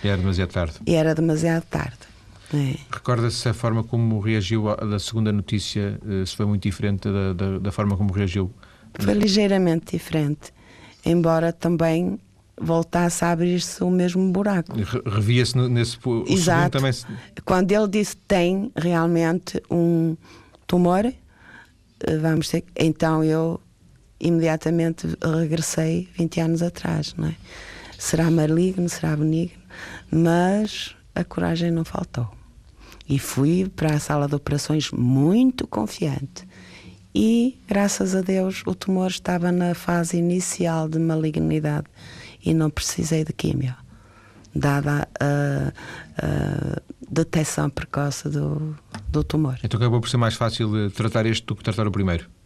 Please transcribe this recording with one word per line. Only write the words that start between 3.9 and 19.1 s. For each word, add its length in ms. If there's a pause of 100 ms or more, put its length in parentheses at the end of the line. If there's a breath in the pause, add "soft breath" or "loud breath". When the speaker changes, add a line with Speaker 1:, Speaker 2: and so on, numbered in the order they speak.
Speaker 1:
reagiu 520
à, 40
da 240
segunda 340
notícia, 720
eh, 220
se 80
foi 120
muito 180
diferente 440
da, 240
da, 280
da 100
forma 260
como 160
reagiu? 380 (480 loud breath)
Speaker 2:
Foi 160
ligeiramente 800
diferente, 560 (540 loud breath)
embora 460
também 640 (420)
voltasse 640
a 60
abrir-se 540
o 60
mesmo 420
buraco. 440
Speaker 1:
Re-, 300
revia-se 500
no, 120
nesse 280
po-, 140 (120)
o 40
segundo 120
Speaker 2:
Exato. 400
Speaker 1:
também 140
se 140 (380 loud breath)
Speaker 2:
Quando 260
ele 160
disse, 300
"Tem 580
realmente 960